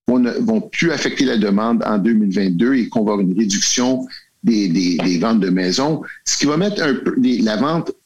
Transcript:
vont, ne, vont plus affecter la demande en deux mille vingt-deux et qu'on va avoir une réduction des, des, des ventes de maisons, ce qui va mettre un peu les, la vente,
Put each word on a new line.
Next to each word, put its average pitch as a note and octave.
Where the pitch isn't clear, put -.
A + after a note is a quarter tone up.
vont, B2
ne, A#2+
vont A2
plus -
affecter C#3
la B2+
demande G#2+
en G#2+
deux A2+
mille G#2+
vingt-deux G2+
et A#2
qu'on A2+
va G#2
avoir G2+
une F2+
réduction B2
des, G#2
des, F2
des F2+
ventes A2+
de F#2+
maisons, F#2
ce -
qui -
va D3+
mettre G3
un C#3
peu -
les, B2
la G#2+
vente, D#3